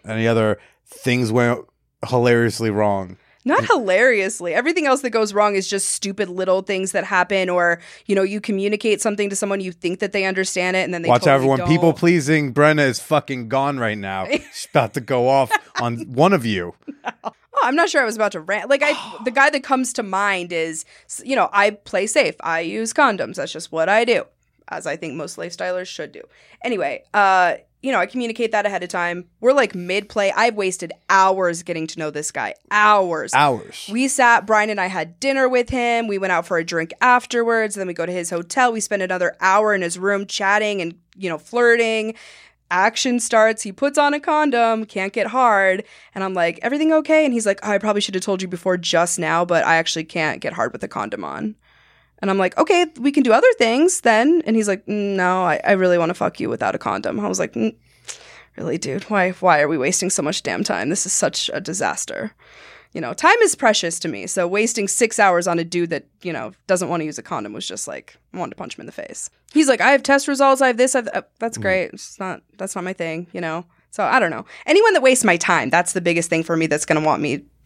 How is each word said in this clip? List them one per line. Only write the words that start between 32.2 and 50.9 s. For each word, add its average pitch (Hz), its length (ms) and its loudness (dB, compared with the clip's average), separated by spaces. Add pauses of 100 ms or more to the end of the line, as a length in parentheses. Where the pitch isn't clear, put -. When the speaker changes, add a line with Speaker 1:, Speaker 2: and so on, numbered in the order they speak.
Speaker 2:
guy. 113 260 -6 (140)
Hours. 196 600 2
Speaker 1:
Hours. 135 580 0
Speaker 2:
We 247 180 -2
sat, 233 360 4
Brian 214 240 2
and 208 100 -4
I 185 100 -2
had 170 300 -8
dinner 269 300 0
with 247 220 0
him. 233 380 0
We 202 100 -4
went 190 140 -2
out 170 140 0
for 175 120 -2
a 165 60 -2
drink 165 360 -4
afterwards. 233 720 2
Then 190 120 -6
we 175 80 -6
go 170 100 -4
to 175 80 -4
his 175 160 -6
hotel. 180 420 0
We 226 100 -4
spend 202 200 -4
another 180 400 -2
hour 208 340 4
in 190 60 0
his 170 180 -4
room 196 280 -2
chatting 208 560 0
and, 170 120 -10 (220)
you 185 140 -8
know, 156 80 -6
flirting. 226 800 0 (520)
Action 226 520 0
starts. 220 420 2
He 208 80 -10
puts 285 260 -2
on 285 160 4
a 294 60 -2
condom, 240 680 0
can't 196 260 -6
get 220 160 -2
hard. 208 560 2 (320)
And 190 80 -4
I'm 190 100 -4
like, 170 280 0
"Everything 302 320 0
okay?" 311 300 4
And 269 80 2
he's 226 140 -2
like, 196 160 0
"Oh, 208 80 -4
I 202 80 2
probably 208 220 0
should 196 160 -4
have 185 80 -6
told 190 180 -2
you 185 60 -6
before 180 280 -2
just 175 440 0
now, 165 240 0
but 170 200 2
I 165 120 4
actually 165 260 -2
can't 156 380 -4
get - 120 -6
hard 120 200 -4
with - 100 -14
a - 60 -8
condom 101 340 -8